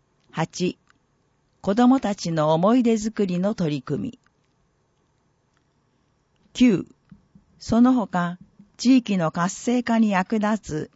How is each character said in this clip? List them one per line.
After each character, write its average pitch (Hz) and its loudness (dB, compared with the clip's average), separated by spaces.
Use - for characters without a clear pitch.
八、 - -4
子 190 -2
ど 247 4
も 262 4
た 208 -4
ち 175 -8
の 156 2
思 190 2
い 254 4
出 233 2
づ 220 -4
く 208 -2
り 175 -2
の 208 -2
取 151 -2
り 127 -8
組 104 -6
み。 - -18
九、 240 2
そ 233 0
の 254 6
他、 180 -4
地 262 4
域 202 -2
の 160 -2
活 180 -4
性 247 -2
化 233 -2
に 220 2
役 185 -2
立 208 -2
つ - -10